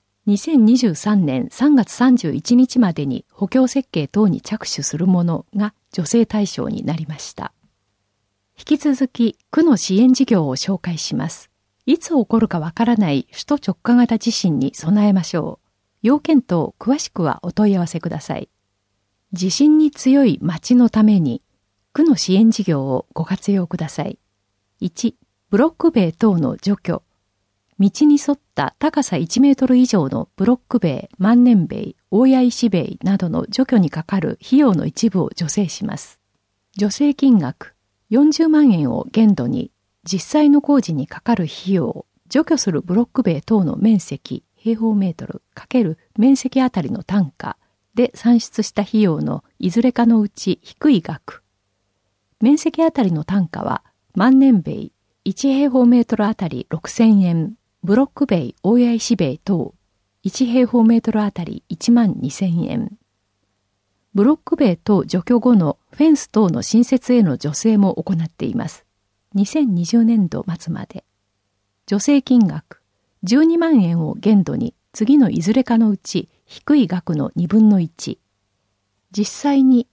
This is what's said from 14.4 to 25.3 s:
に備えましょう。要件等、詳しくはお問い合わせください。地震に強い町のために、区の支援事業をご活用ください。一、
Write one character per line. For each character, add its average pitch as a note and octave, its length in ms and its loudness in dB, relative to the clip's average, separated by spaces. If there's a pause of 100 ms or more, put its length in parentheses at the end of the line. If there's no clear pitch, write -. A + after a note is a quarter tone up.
に C3+ 140 -4
備 G#3 320 0
え G#3 60 2
ま F#3+ 120 2
し - 120 -8
ょ - 260 -6
う。 - 60 -20 (360)
要 C4+ 180 2
件 D4+ 200 2
等、 E3+ 380 -2
詳 C4+ 180 -2
し - 120 -10
く - 140 -6
は D3+ 180 -4
お F3 100 -10
問 G#3 200 0
い G3 40 0
合 F3+ 60 0
わ E3+ 60 -4
せ E3 120 -10
く - 80 -8
だ D3+ 140 -8
さ - 160 -10
い。 - 100 -12 (880)
地 F#3 160 -4
震 D4+ 300 4
に D#4 100 2
強 C#4 360 2
い F3+ 160 2
町 E3+ 340 -2
の B3 140 4
た A3 120 0
め G#3+ 180 4
に、 C3 220 -4 (500)
区 D4 120 0
の D#4 120 4
支 F#3 200 -2
援 A3+ 160 6
事 G#3 120 -4
業 C#3+ 200 -2
を C3+ 300 -4
ご D#3+ 120 -6
活 - 260 -4
用 F#3+ 160 -2
く F3+ 100 -8
だ D#3+ 120 -8
さ - 140 -8
い。 - 160 -12 (600)
一、 - 380 -6 (320)